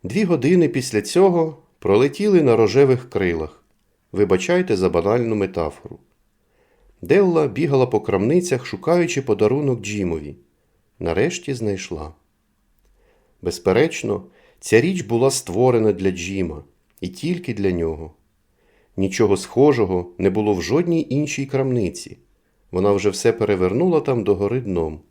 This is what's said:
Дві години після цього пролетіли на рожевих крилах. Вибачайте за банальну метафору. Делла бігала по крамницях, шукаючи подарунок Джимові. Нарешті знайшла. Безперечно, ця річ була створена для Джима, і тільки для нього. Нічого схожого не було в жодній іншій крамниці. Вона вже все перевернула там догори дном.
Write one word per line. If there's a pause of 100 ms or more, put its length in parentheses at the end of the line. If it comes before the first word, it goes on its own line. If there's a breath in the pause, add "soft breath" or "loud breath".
Дві
години
після
цього (200)
пролетіли
на
рожевих
крилах. (480)
Вибачайте
за
банальну
метафору. (1040)
Делла
бігала
по
крамницях,
шукаючи
подарунок
Джимові. (600)
Нарешті
знайшла. (1300)
Безперечно, (380 soft breath)
ця
річ
була
створена
для
Джима, (360)
і
тільки
для
нього. (840)
Нічого
схожого
не
було
в
жодній
іншій
крамниці. (520)
Вона
вже
все
перевернула
там
догори
дном. (100)